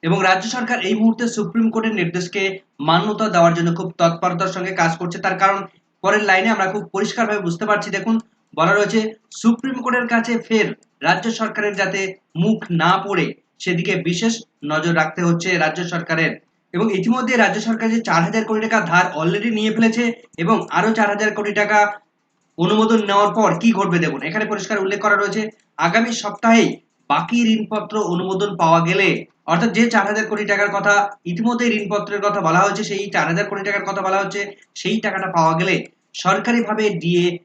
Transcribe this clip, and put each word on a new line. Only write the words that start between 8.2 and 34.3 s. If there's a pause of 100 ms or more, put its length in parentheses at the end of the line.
বলা
রয়েছে (400)
সুপ্রিম
কোর্টের
কাছে
ফের (360)
রাজ্য
সরকারের
যাতে (360)
মুখ (240)
না (100)
পড়ে (320)
সেদিকে (140)
বিশেষ (300)
নজর
রাখতে
হচ্ছে (100)
রাজ্য (120)
সরকারের। (420)
এবং (120)
ইতিমধ্যে
রাজ্য
সরকার
যে
চার
হাজার
কোটি
টাকা
ধার (120)
already
নিয়ে
ফেলেছে (340)
এবং (140)
আরো
চার
হাজার
কোটি
টাকা (800)
অনুমোদন
নেওয়ার
পর
কি
ঘটবে
দেখুন,
এখানে
পরিষ্কার
উল্লেখ
করা
রয়েছে (360)
আগামী
সপ্তাহেই (420)
বাকি (160)
ঋণপত্র (180)
অনুমোদন
পাওয়া
গেলে, (380)
অর্থাৎ
যে
চার
হাজার
কোটি
টাকার
কথা (300)
ইতিমধ্যে (100)
ঋণপত্রের
কথা
বলা
হয়েছে,
সেই
চার
হাজার
কোটি
টাকার
কথা
বলা
হচ্ছে, (360)